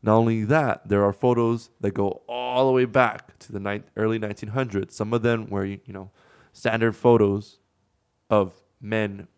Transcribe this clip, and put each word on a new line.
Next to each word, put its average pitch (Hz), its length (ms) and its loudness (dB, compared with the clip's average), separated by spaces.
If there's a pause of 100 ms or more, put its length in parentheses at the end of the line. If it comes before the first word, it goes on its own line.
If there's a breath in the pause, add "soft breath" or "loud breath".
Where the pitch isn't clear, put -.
Not 110 140 4
only 113 300 2
that, 139 420 0
there 101 160 2
are 101 80 4
photos 117 600 0 (100)
that 98 100 0
go 101 360 -4
all 123 400 0
the 131 40 4
way 127 140 4
back 113 540 0
to - 120 -20
the 104 80 -10
ni-, 101 240 -6 (140)
early 110 200 -2
nineteen 107 320 -8
hundreds, 107 460 -4
some 110 180 -4
of 117 100 0
them 117 260 -2
were, 98 160 -4
you 98 220 -8
know, 98 220 -16 (440 soft breath)
standard 113 420 0
photos 104 640 2 (680)
of 98 240 2 (260)
men 104 480 -6 (100)